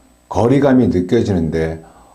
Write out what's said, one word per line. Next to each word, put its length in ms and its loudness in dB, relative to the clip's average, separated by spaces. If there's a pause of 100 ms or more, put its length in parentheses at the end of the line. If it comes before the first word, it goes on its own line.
(280)
거리감이 600 2
느껴지는데 960 -2 (320)